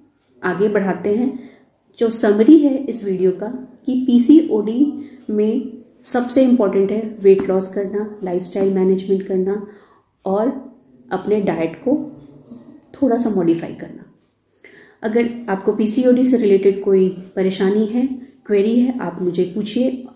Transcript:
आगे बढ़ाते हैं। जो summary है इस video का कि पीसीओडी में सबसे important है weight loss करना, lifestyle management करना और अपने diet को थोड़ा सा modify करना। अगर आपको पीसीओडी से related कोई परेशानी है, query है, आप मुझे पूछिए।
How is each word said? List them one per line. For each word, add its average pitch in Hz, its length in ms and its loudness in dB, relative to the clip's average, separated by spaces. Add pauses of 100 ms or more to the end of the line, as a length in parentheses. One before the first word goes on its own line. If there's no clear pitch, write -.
(440)
आगे 185 240 -2
बढ़ाते 196 480 -2
हैं। - 360 -6 (480)
जो 226 100 0
summary 220 480 4
है 277 200 2
इस - 260 -8
video 185 280 0
का 208 160 -6 (380)
कि 254 220 -2
पीसीओडी 240 840 4 (360)
में 214 540 -2 (200)
सबसे 254 400 0
important 202 480 2
है 214 300 -6
weight 190 200 6
loss 190 320 -2
करना, 208 500 -6
lifestyle 185 500 -2
management 190 500 0
करना 190 440 -4 (580)
और 208 460 -4 (400)
अपने 196 300 -2
diet 165 340 -4
को - 420 -4 (760)
थोड़ा 233 240 0
सा 233 120 0
modify 170 440 -2
करना। - 320 -18 (1000)
अगर 233 460 -2
आपको 196 240 -2
पीसीओडी 247 500 2
से 254 140 4
related 196 460 2
कोई 190 260 4 (260)
परेशानी 202 500 0
है, 247 220 -2 (380)
query 220 340 2
है, 247 200 0
आप 175 220 -8
मुझे 180 340 -2
पूछिए। 247 600 -4